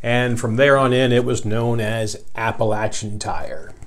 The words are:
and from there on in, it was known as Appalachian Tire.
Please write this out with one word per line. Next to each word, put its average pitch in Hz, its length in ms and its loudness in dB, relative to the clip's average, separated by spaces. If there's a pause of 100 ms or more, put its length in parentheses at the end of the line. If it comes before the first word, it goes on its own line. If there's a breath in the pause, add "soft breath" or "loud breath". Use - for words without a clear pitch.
and 120 360 0
from 113 180 -2
there 139 200 6
on 135 160 4
in, 127 200 4
it 120 120 4
was 120 200 -2
known 117 360 0
as 110 440 -4 (120)
Appalachian 107 840 -2
Tire. 104 540 -4 (140)